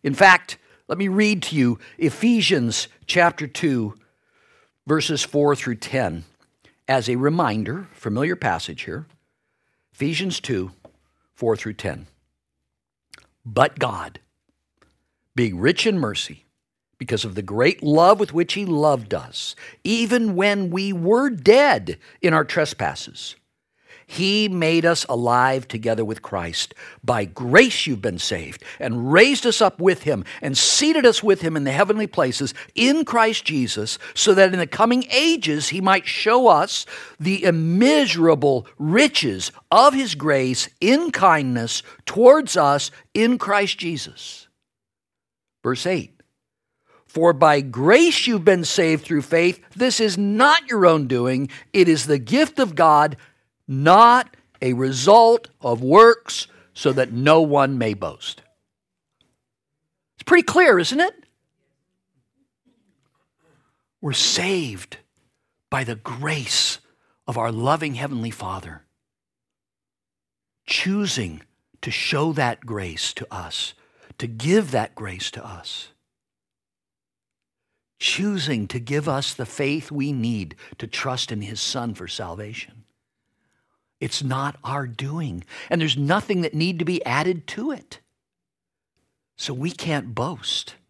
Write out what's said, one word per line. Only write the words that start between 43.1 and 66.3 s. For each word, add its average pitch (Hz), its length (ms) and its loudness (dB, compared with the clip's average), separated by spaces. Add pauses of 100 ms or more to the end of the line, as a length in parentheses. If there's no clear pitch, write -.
in 233 240 2
Christ 202 400 -2
Jesus." - 680 -12 (1160)
Verse 127 220 -4
eight, 180 280 -4 (920)
"For 170 260 2
by 147 260 4
grace 151 640 2
you've 208 200 -2
been 180 180 4
saved 160 400 0
through 147 200 -2
faith. 175 360 0 (160)
This 240 240 0
is 202 180 0
not 262 520 2
your 208 160 2
own 156 240 4
doing. 127 400 -2 (240)
It 180 160 6
is 143 160 2
the 143 140 0
gift 254 380 0
of 214 160 -2
God, 151 440 4 (520)
not 202 680 6 (240)
a 127 100 0
result 180 800 4 (100)
of 120 220 -2
works, 220 640 6 (260)
so 135 200 -2
that 131 180 -2
no 147 300 4
one 139 360 2
may 110 160 -2
boast." 90 480 -10 (1700)
It's - 80 -20
pretty 349 200 4
clear, 277 360 4
isn't 254 220 -2
it? - 240 -4 (2750)
We're 139 140 -6
saved 175 840 -4 (720)
by 135 140 -4
the 117 120 -8
grace 131 840 -6 (480)